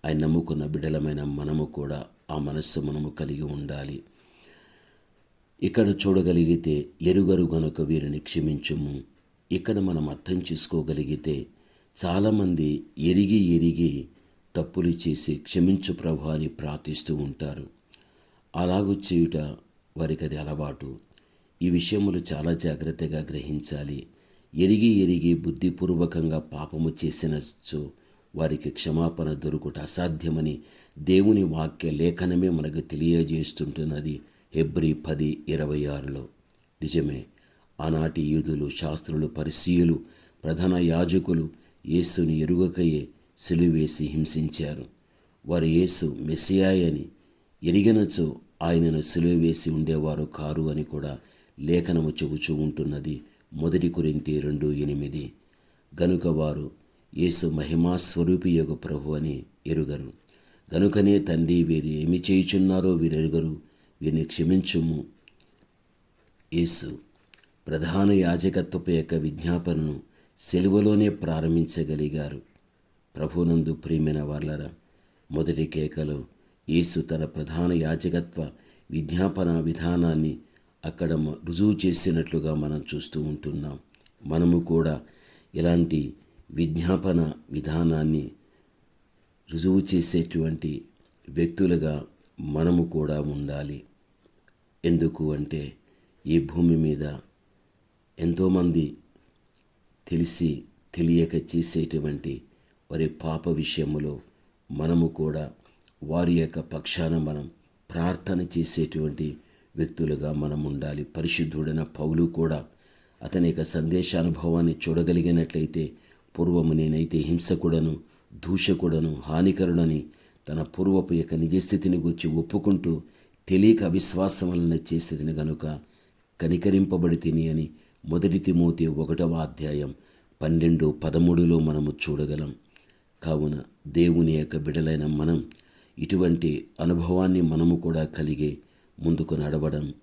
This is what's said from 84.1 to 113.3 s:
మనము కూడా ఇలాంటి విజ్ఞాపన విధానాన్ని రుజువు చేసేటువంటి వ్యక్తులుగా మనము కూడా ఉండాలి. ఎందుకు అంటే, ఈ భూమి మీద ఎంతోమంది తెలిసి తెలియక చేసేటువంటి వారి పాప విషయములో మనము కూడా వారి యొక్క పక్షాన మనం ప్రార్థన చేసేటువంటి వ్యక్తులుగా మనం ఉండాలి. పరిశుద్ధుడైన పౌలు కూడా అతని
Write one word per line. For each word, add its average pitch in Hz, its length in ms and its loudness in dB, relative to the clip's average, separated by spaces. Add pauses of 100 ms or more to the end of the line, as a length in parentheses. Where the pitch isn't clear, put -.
మనము 85 340 4
కూడా 82 420 0 (540)
ఇలాంటి 82 580 2 (380)
విజ్ఞాపన 85 800 0 (200)
విధానాన్ని 78 800 0 (1200)
రుజువు 92 280 2 (140)
చేసేటువంటి 80 880 -2 (440)
వ్యక్తులుగా 82 720 0 (360)
మనము 82 440 2
కూడా 76 380 -2
ఉండాలి. 71 600 -6 (1040)
ఎందుకు 80 480 0
అంటే, 73 400 -6 (540)
ఈ 82 120 4
భూమి 85 380 2
మీద 76 360 -2 (1080)
ఎంతోమంది 85 800 2 (1080)
తెలిసి 82 560 0 (320)
తెలియక 82 400 4
చేసేటువంటి 80 1080 -4 (500)
వారి 80 180 0
పాప 80 400 -6
విషయములో 76 720 -2 (520)
మనము 82 360 2
కూడా 78 440 -4 (520)
వారి 85 360 2
యొక్క 80 200 -2
పక్షాన 80 580 -4
మనం 76 320 -4 (420)
ప్రార్థన 87 560 -2 (100)
చేసేటువంటి 78 800 -2 (380)
వ్యక్తులుగా 76 580 -2
మనం 76 300 -4
ఉండాలి. 73 400 -6
పరిశుద్ధుడైన 78 800 -2
పౌలు 80 400 0
కూడా 82 420 0 (580)
అతని 87 240 0